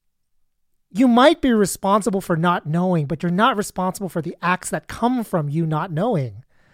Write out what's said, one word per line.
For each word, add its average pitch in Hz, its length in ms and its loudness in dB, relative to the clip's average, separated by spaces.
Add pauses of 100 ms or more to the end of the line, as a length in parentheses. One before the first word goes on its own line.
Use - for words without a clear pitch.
(920)
you 247 160 2
might 247 340 6
be 262 100 2
responsible 196 720 0
for 175 140 -2
not 175 320 0
knowing, 170 400 0
but 160 160 -6
you're 175 80 0
not 214 260 2
responsible 185 520 -6
for 170 120 -6
the 170 200 -10
acts 180 280 -2
that 165 180 -6
come 240 360 -2
from 151 260 -2
you 165 160 -2
not 156 260 -4
knowing. 151 520 -2 (300)